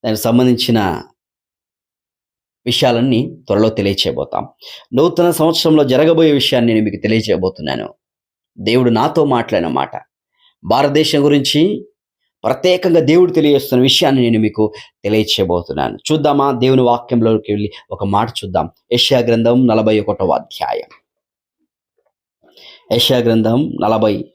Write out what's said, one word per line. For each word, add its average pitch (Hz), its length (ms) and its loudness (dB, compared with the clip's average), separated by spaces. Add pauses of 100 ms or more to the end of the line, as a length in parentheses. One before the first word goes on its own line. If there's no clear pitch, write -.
దానికి 110 180 -4
సంబంధించిన 117 800 0 (1600)
విషయాలన్నీ 123 720 0 (100)
త్వరలో 107 220 2
తెలియచేయబోతాం. 98 800 -4 (460)
నూతన 175 360 2
సంవత్సరంలో 156 540 2
జరగబోయే 156 480 2
విషయాన్ని 120 420 0
నేను 107 100 0
మీకు 98 180 -6
తెలియచేయబోతున్నాను. 90 920 -4 (640)
దేవుడు 117 320 2
నాతో 147 340 0
మాట్లాడిన 117 440 -2
మాట, 67 220 -4 (760)
భారతదేశం 143 600 0
గురించి 147 600 0 (580)
ప్రత్యేకంగా 170 560 0
దేవుడు 170 320 4
తెలియజేస్తున్న 139 500 2
విషయాన్ని 135 400 2
నేను 117 160 2
మీకు 107 340 0 (320)
తెలియచేయబోతున్నాను. 92 920 -2 (140)
చూద్దామా? 143 400 0
దేవుని 127 300 2
వాక్యంలోకి 117 680 0
వెళ్ళి 104 180 -4 (200)
ఒక 95 140 -8
మాట 101 240 -2
చూద్దాం. 90 420 -6 (220)
యెషయా 123 260 0
గ్రంథం 117 480 2
నలభై 110 340 2
ఒకటవ 98 300 -4
అధ్యాయం. - 580 -6 (2000)
యెషయా 123 260 0
గ్రంథం 117 640 0
నలభై 107 440 0 (100)